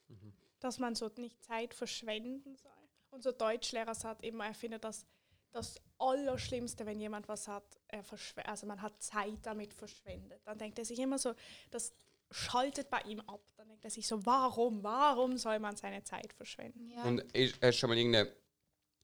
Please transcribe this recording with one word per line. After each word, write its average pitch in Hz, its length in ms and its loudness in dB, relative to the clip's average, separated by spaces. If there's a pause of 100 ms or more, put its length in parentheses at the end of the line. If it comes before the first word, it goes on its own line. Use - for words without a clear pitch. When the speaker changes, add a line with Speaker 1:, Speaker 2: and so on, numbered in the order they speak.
Speaker 1:
Mhm. 101 260 -20 (260)
Speaker 2:
Dass 254 200 -4
man 240 160 -2
so 220 220 -4
nicht 240 260 -12
Zeit 233 300 -4
verschwenden 247 840 -6
soll. - 140 -20 (400)
Unser 254 220 -2
Deutschlehrer 226 640 0
sagt 220 280 -8
immer, 220 240 -6
er 220 60 -6
findet 226 300 -8
das, 214 220 -8 (460)
das - 280 -8 (180)
Allerschlimmste, 254 880 0
wenn 214 140 -6
jemand 214 280 -6
was 214 200 -8
hat, 202 400 -12
er 208 160 -10
verschw-, - 380 -12
also 208 260 -8
man 202 140 -8
hat 214 200 -8
Zeit 214 420 -2
damit 214 300 -8
verschwendet. 196 720 -16
Dann 214 120 -10
denkt 214 200 -8
er 233 80 -6
sich 233 140 -4
immer 269 180 2
so, 254 160 0 (380)
das - 220 -6 (360)
schaltet 269 600 0
bei 240 140 0
ihm 208 180 -8
ab. 208 200 -14 (140)
Dann 214 140 -20
denkt 220 160 -18
er 220 60 -8
sich 220 140 -6
so, 214 200 0
warum, 240 580 4
warum 254 540 6
soll 220 220 0
man 208 180 -2
seine 202 260 -8
Zeit - 300 -10
verschwenden? - 560 -14
Speaker 3:
Ja. 120 160 -8
Speaker 1:
Und 120 140 4 (160)
ist, 123 200 6
hast 123 200 8
du - 40 2
schon 123 120 4
mal 117 60 6
irgendeine 117 380 8 (680)